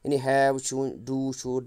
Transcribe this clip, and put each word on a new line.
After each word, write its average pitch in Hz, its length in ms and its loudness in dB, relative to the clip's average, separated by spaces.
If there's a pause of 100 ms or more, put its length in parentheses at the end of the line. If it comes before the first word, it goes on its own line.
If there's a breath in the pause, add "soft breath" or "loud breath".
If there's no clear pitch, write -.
यानी 143 180 2
have 135 400 4
छु, 135 240 -4 (220)
do 135 100 -2 (220)
छु, 127 120 -4 (140)